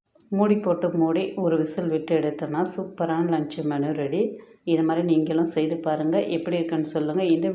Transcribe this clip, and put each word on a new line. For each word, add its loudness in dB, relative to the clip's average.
மூடி 4
போட்டு 2
மூடி 2
ஒரு 2
விசில் -2
விட்டு -2
எடுத்தோன்னா -2
சூப்பரான -2
லஞ்ச் -2
மெனு 0
ரெடி. 0
இது 2
மாதிரி 0
நீங்களும் 2
செய்து 0
பாருங்கள். 0
எப்படி -2
இருக்குன்னு -2
சொல்லுங்கள். 0
இந்த 0